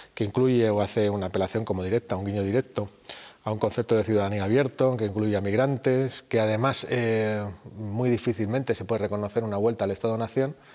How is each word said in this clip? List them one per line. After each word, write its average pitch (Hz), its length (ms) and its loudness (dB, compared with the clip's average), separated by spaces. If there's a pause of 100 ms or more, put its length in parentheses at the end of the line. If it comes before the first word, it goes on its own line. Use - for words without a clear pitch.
(140)
que - 100 -2
incluye 120 440 4
o 104 120 2
hace 104 300 2
una 101 160 -2
apelación 95 380 -2
como 92 200 -2
directa, 104 320 -2
un 95 80 -4
guiño 101 180 -2
directo 104 480 -2 (540)
a 107 80 -2
un 107 80 -4
concepto 117 340 0
de 110 80 4
ciudadanía 101 400 2
abierto, 131 540 2
que 113 80 -2
incluye 104 320 0
a 98 40 0
migrantes, 127 840 0
que 113 160 0
además, 110 500 2
eh, 110 560 0 (300)
muy 110 340 -2
difícilmente 117 640 0
se 104 100 -8
puede 107 180 -2
reconocer 104 420 -2
una 104 120 -2
vuelta 107 280 0
al 98 80 0
Estado-nación, 113 640 -2 (180)